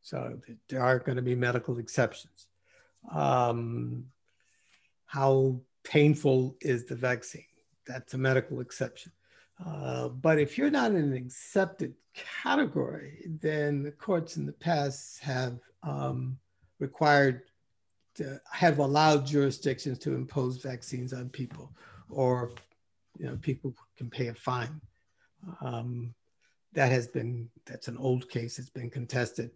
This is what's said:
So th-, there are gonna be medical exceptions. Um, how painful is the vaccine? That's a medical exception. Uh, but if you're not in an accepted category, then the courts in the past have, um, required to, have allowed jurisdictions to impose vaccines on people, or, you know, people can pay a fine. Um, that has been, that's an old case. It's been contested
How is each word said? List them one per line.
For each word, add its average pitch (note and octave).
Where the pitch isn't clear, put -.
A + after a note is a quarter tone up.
So B2
th-, -
there C3
are B2+
gonna B2+
be B2
medical B2
exceptions. -
Um, A#2+
how C3+
painful D3
is B2
the C3
vaccine? B2
That's -
a C3
medical C3
exception. -
Uh, C3
but D3+
if D3
you're C#4+
not B3
in G3
an C#3+
accepted C3
category, D3
then D3
the D3
courts E3
in C#3+
the C#3+
past C#3+
have, B2+
um, C3+
required C#3
to, C#3
have D#3+
allowed D3
jurisdictions C3+
to C#3+
impose B2+
vaccines B2+
on B2+
people, -
or, B2
you D#3+
know, B2+
people C3+
can A#2+
pay A#2+
a A#2
fine. B2+
Um, A#2+
that C3+
has A#2+
been, A#2
that's -
an A#2
old B2+
case. A#2+
It's C3
been A#2+
contested A#2+